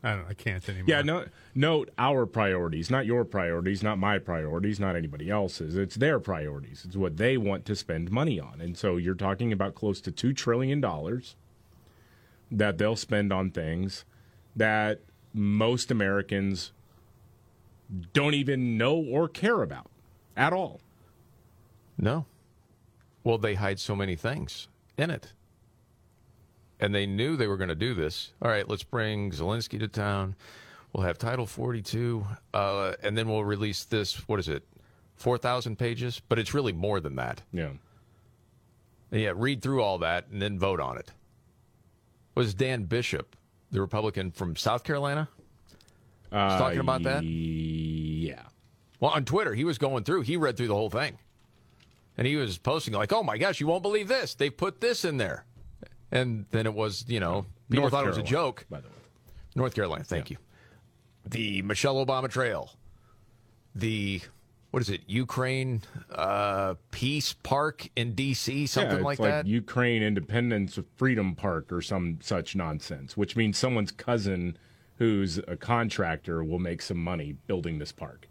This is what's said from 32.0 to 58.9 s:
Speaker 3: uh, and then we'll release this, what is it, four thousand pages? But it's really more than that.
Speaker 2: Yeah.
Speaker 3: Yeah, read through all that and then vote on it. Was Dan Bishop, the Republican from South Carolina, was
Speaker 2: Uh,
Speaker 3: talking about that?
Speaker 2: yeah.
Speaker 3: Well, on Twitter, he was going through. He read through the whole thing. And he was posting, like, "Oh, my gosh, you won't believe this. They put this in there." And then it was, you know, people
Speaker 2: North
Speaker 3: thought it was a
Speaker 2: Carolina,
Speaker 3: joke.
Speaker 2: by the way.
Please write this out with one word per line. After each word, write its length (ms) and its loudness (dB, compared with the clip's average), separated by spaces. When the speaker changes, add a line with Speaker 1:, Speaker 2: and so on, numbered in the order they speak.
Speaker 3:
uh, 400 2
and 140 0
then 120 0
we'll 160 0
release 400 -2
this, 440 -2
what 120 2
is 80 -2
it, 160 -4
four 220 2
thousand 400 -2
pages? 500 -2
But 100 4
it's 140 -2
really 200 2
more 280 0
than 160 -6
that. 260 -4
Speaker 2:
Yeah. 180 -4
Speaker 3:
Yeah, 220 0
read 280 -2
through 200 2
all 160 2
that 320 0
and 120 -4
then 160 -2
vote 220 2
on 180 -4
it. 140 -14
Was 200 0
Dan 300 0
Bishop, 520 -4
the 100 -2
Republican 520 -2
from 240 -4
South 260 0
Carolina, 460 -2
was 220 4
Speaker 2:
Uh, 40 4
Speaker 3:
talking 220 2
about 240 2
that? 180 0
Speaker 2:
yeah. 1200 -2
Speaker 3:
Well, 140 4
on 120 2
Twitter, 300 0
he 100 -2
was 140 0
going 260 0
through. 180 2
He 140 -2
read 200 2
through 120 0
the 60 4
whole 160 0
thing. 280 -2
And 80 2
he 100 2
was 220 -2
posting, 360 0
like, 180 2
"Oh, 100 4
my 160 0
gosh, 220 2
you 80 2
won't 140 2
believe 260 2
this. 260 0
They 160 2
put 300 -4
this 240 0
in 120 2
there." 280 -2
And 400 0
then 140 2
it 80 0
was, 340 -2
you 100 0
know, 280 0
people 140 4
Speaker 2:
North 80 4
Speaker 3:
thought 120 2
it 40 2
was 100 -2
a 40 -2
Speaker 2:
Carolina, 300 2
Speaker 3:
joke. 180 -14
Speaker 2:
by 100 -10
the 60 -18
way. 80 -20